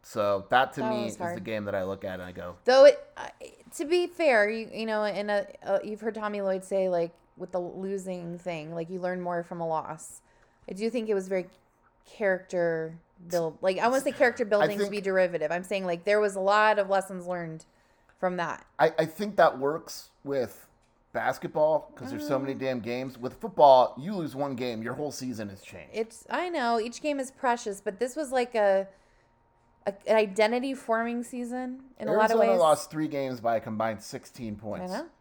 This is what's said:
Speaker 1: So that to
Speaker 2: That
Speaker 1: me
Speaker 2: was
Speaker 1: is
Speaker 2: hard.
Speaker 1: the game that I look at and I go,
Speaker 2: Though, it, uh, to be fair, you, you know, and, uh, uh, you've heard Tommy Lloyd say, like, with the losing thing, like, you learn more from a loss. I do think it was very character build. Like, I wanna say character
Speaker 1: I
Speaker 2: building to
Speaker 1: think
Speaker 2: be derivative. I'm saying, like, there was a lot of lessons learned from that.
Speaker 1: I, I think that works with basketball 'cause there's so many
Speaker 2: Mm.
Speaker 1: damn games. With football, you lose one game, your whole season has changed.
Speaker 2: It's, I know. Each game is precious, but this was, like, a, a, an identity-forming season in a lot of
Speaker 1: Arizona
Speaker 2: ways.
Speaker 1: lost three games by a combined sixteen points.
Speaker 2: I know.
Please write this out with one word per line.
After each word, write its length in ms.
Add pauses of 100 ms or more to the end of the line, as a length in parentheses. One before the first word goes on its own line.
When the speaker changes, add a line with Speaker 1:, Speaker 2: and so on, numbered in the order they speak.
Speaker 1:
So 460
that 240
to 80
Speaker 2:
That 120
Speaker 1:
me 120
Speaker 2:
was 80
Speaker 1:
is 40
Speaker 2:
hard. 200
Speaker 1:
the 40
game 240
that 100
I 80
look 200
at 120
and 80
I 100
go, 320
Speaker 2:
Though, 200
it, 160 (160)
uh, 100 (500)
to 80
be 220
fair, 420
you, 240
you 120
know, 200
and, 260
uh, 120 (220)
uh, 180
you've 180
heard 140
Tommy 260
Lloyd 220
say, 260
like, 220 (260)
with 140
the 80
losing 800
thing, 380
like, 140
you 100
learn 220
more 220
from 180
a 60
loss. 540 (480)
I 40
do 160
think 200
it 40
was 140
very 200 (580)
character 920 (300)
build. 340
Like, 180
I 80
wanna 140
say 100
character 340
Speaker 1:
I 20
Speaker 2:
building 300
to 60
Speaker 1:
think 80
Speaker 2:
be 100
derivative. 500
I'm 120
saying, 220
like, 200
there 160
was 140
a 40
lot 400
of 100
lessons 380
learned 380 (540)
from 180
that. 260 (160)
Speaker 1:
I, 200
I 60
think 320
that 200
works 540 (120)
with 440 (460)
basketball 840
'cause 160
there's 160
so 100
many 160
Speaker 2:
Mm. 60
Speaker 1:
damn 220
games. 360
With 240
football, 560
you 160
lose 220
one 200
game, 280
your 100
whole 180
season 380
has 120
changed. 320
Speaker 2:
It's, 360
I 200
know. 300
Each 220
game 180
is 120
precious, 500
but 180
this 160
was, 160
like, 220
a, 340 (1000)
a, 60 (140)
an 80
identity-forming 1080
season 600 (160)
in 80
a 60
lot 120
of 120
Speaker 1:
Arizona 140
Speaker 2:
ways. 80
Speaker 1:
lost 320
three 160
games 340
by 160
a 20
combined 420
sixteen 540
points. 360
Speaker 2:
I 80
know. 60 (160)